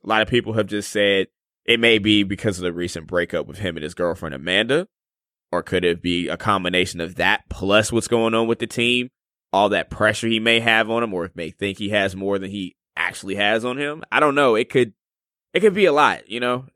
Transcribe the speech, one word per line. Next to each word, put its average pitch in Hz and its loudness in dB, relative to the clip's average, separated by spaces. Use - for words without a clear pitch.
A - -12
lot 110 0
of 107 -2
people 117 0
have 107 0
just 104 -6
said 101 2
it 117 2
may 117 6
be 104 4
because 98 -4
of 92 -6
the 87 -2
recent 85 -6
breakup 87 -2
with - -16
him 92 -6
and 78 -8
his 80 -10
girlfriend, 85 -4
Amanda. 104 0
Or 87 -2
could 90 -2
it 85 0
be 87 -2
a 73 -4
combination 90 0
of 85 -8
that 92 0
plus 101 0
what's 113 -2
going 113 0
on 113 2
with 113 -2
the 117 -6
team, 123 -2
all 101 4
that 95 -2
pressure 107 0
he 113 0
may 117 2
have 113 2
on 117 0
him, 113 -4
or 85 -6
may 82 -8
think 98 -6
he 104 -4
has 98 0
more 98 -2
than 95 -8
he 98 -10
actually 90 -6
has 104 0
on 123 -4
him? 147 -8
I 127 2
don't 147 4
know. 135 4
It 113 0
could, 123 2
it - 0
could 196 4
be 196 4
a 156 6
lot, 120 4
you 110 -8
know? 123 -2